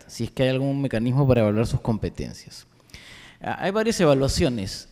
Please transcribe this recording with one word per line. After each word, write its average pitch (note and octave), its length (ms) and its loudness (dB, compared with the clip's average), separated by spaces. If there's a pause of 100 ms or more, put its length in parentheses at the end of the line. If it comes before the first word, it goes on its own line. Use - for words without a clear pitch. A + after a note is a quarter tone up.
Si - 180 -8
es G#2+ 60 -6
que C3 140 -2
hay B2+ 40 2
algún C#3 320 -2
mecanismo B2+ 480 0
para A#2+ 140 4
evaluar G#2+ 240 2
sus C3 140 -2
competencias. - 840 -6 (760)
Ah, - 200 -8
hay F#3+ 100 -2
varias A3 300 0
evaluaciones C3+ 920 2